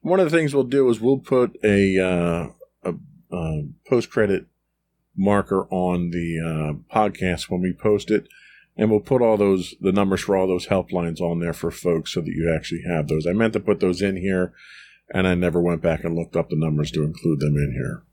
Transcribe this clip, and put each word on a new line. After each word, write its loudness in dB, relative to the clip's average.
One 2
of 4
the 2
things 2
we'll 2
do 4
is 0
we'll 2
put 0
a, 4
uh, 0
a, -4
a -4
post-credit 0
marker 2
on 0
the, -4
uh, -6
podcast 0
when -4
we -2
post 0
it, 0
and 0
we'll 4
put 0
all 4
those, 2
the 0
numbers 2
for 0
all 2
those -2
helplines -2
on -2
there -2
for -4
folks -2
so -2
that -6
you 0
actually -6
have -2
those. -2
I 0
meant 0
to -2
put 0
those 0
in -2
here, 0
and 2
I 4
never 2
went 0
back 0
and -4
looked -6
up -2
the -4
numbers -2
to -2
include -2
them 0
in 0
here. -6